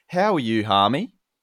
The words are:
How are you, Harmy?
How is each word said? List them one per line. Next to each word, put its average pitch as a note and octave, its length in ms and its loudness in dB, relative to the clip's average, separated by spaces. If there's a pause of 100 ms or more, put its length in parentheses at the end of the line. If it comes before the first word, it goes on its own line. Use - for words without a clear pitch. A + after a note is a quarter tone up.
How G3 260 -2
are D#3+ 60 -2
you, A2+ 240 -2
Harmy? A2 500 0 (280)